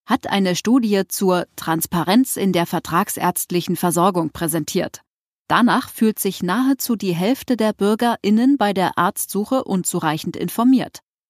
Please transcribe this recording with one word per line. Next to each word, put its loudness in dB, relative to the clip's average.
hat -2
eine 0
Studie 2
zur 0
Transparenz 0
in 0
der 2
vertragsärztlichen -2
Versorgung 0
präsentiert. -4
Danach 2
fühlt 0
sich -4
nahezu 0
die -2
Hälfte 0
der 0
BürgerInnen 2
bei 2
der 0
Arztsuche -2
unzureichend -2
informiert. 0